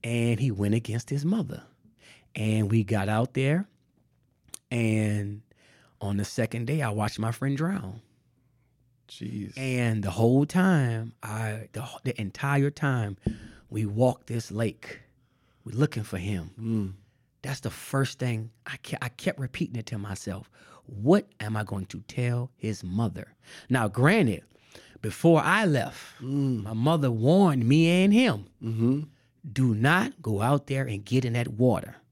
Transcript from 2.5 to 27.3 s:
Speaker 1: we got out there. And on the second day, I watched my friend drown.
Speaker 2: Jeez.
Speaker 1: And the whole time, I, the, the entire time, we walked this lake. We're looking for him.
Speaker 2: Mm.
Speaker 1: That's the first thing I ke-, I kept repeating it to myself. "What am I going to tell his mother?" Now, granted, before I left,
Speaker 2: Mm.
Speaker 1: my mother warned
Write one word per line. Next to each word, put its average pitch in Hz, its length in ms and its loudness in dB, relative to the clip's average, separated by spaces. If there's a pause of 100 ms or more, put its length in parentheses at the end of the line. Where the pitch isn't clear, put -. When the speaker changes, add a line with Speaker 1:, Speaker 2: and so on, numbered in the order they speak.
Speaker 1:
we 113 140 4
got 98 240 0
out 110 280 0
there. 147 340 0 (1000)
And 107 720 0 (600)
on 101 160 -2
the 101 80 -2
second 113 400 -4
day, 147 160 -2
I 117 80 -2
watched 107 300 -4
my 113 120 -2
friend 139 240 -4
drown. 147 460 -6 (1040)
Speaker 2:
Jeez. 107 500 -12
Speaker 1:
And 123 460 0
the 98 80 -2
whole 117 340 4
time, 131 760 2
I, 107 520 -6
the, 120 140 -8 (160)
the 120 160 -4
entire 139 520 0
time, 117 460 -2 (520)
we 107 160 -2
walked 117 420 0
this 120 240 -6
lake. - 500 -6 (600)
We're 107 140 -8
looking 127 260 0
for 95 140 -8
him. 90 320 -4 (100)
Speaker 2:
Mm. 110 340 -4 (480)
Speaker 1:
That's 131 180 -8
the 110 100 -8
first - 500 -4
thing 113 300 -4 (160)
I - 120 -10
ke-, - 240 -10
I 123 80 -6
kept - 300 -6
repeating 131 360 -6
it 110 120 -6
to 113 120 -8
myself. 98 500 -8 (380)
"What 131 400 2 (120)
am 110 160 -4
I 107 80 -2
going 98 240 -6
to - 200 -12
tell 123 500 -2
his 110 260 -6
mother?" 95 520 -4 (340)
Now, 123 180 2
granted, 127 560 4 (580)
before 160 400 4
I 202 240 2
left, 143 340 0 (220)
Speaker 2:
Mm. 131 420 -2
Speaker 1:
my 110 100 -6
mother 139 380 2
warned 135 560 4